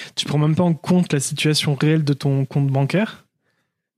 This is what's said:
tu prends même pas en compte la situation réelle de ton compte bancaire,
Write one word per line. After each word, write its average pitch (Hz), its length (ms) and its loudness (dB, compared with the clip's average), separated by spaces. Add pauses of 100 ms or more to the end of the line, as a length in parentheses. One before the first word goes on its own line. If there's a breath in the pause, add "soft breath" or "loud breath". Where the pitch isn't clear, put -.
(160 loud breath)
tu - 100 -6
prends 143 140 -2
même 151 160 2
pas 180 80 2
en 175 100 2
compte 180 400 0
la 143 80 2
situation 151 540 -2
réelle 151 280 2
de 143 100 0
ton 139 300 -2
compte 139 240 -2
bancaire, 139 580 -2 (720)